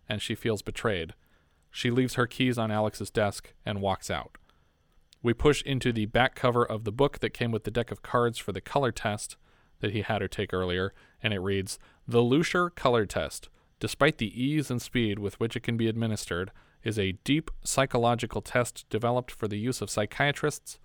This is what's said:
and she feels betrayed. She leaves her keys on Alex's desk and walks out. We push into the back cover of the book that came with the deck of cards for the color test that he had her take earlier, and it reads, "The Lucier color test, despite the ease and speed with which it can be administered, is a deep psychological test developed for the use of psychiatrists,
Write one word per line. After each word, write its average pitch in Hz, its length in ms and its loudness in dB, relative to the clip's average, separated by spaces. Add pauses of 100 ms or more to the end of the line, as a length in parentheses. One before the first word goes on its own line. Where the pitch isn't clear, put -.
and 104 140 -4
she 110 140 -4
feels 110 260 -2
betrayed. 95 520 -2 (560)
She - 200 -2
leaves 127 240 2
her 120 140 2
keys 127 300 0
on 110 120 0
Alex's 107 400 0
desk - 420 0 (120)
and 101 160 -4
walks 95 280 0
out. 69 300 -6 (840)
We 120 120 2
push 147 280 4
into 127 300 0
the 110 140 0
back 117 300 2
cover 120 280 2
of 113 200 -4
the 117 80 -4
book 139 260 2
that 110 120 0
came 120 200 -2
with 110 140 -2
the - 80 -4
deck 120 180 -2
of - 120 -10
cards 120 360 2
for - 140 -6
the 90 80 -8
color 135 320 0
test - 440 -4 (440)
that 107 120 0
he 104 100 0
had - 200 0
her 92 60 -2
take - 260 -4
earlier, 92 400 0 (280)
and 110 120 0
it 95 60 -2
reads, 98 380 -2 (280)
"The 120 160 6
Lucier 165 480 4
color 120 340 2
test, - 440 -6 (320)
despite - 380 2
the 110 220 -2
ease 143 300 0
and 123 100 0
speed 107 380 0
with 101 220 -6
which 117 160 -2
it - 80 -6
can 120 120 0
be 113 120 2
administered, 110 640 -2 (320)
is 110 160 -2
a 95 240 0
deep 147 260 0 (140)
psychological 120 760 0
test - 480 -2
developed 120 440 0
for - 160 -6
the 101 100 -4
use 120 240 -4
of 101 80 -6
psychiatrists, - 960 -2